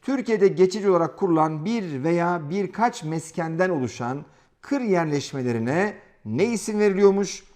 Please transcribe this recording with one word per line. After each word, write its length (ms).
Türkiye'de 460
geçici 420
olarak 280
kurulan 480
bir 380
veya 460
birkaç 540
meskenden 640
oluşan 560
kır 200
yerleşmelerine 1120
ne 200
isim 340
veriliyormuş? 640